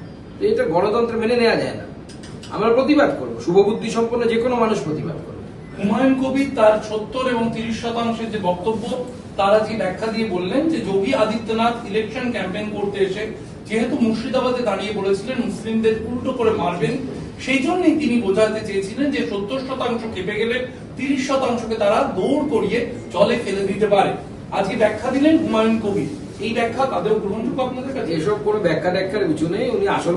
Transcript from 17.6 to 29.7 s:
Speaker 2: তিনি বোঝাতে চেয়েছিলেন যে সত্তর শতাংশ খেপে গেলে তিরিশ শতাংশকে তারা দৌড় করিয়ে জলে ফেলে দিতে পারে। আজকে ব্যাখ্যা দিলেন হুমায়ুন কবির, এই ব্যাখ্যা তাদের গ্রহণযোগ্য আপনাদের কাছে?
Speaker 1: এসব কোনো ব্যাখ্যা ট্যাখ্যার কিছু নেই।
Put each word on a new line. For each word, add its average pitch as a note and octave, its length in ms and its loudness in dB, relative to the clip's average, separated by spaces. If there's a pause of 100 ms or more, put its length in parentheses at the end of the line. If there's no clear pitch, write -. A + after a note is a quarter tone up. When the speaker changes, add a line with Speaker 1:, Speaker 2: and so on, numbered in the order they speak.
Speaker 2:
তিনি A#3+ 240 2
বোঝাতে G#3+ 440 2
চেয়েছিলেন G3+ 440 -2
যে A#3 200 0
সত্তর G#3 280 -4
শতাংশ A3+ 560 -4
খেপে F#3+ 200 -4
গেলে A#3 320 -2 (300)
তিরিশ C4+ 320 0
শতাংশকে A#3+ 460 0
তারা G#3+ 420 2
দৌড় C4 320 2
করিয়ে G#3 440 0 (200)
জলে G3+ 320 4
ফেলে G3 220 -2
দিতে G#3 200 0
পারে। G3 240 4 (420)
আজকে G3+ 240 -2
ব্যাখ্যা G#3+ 340 0
দিলেন D4 280 6
হুমায়ুন A3 400 2
কবির, G3 280 0 (340)
এই A3+ 120 -4
ব্যাখ্যা A#3 340 0
তাদের A3 280 0
গ্রহণযোগ্য A#3 480 -2
আপনাদের B3+ 380 -4
কাছে? D#3 120 -2
Speaker 1:
এসব G3 320 0
কোনো G#3+ 140 2
ব্যাখ্যা E3+ 320 2
ট্যাখ্যার G3 340 0
কিছু D#3 240 0
নেই। A#3 220 0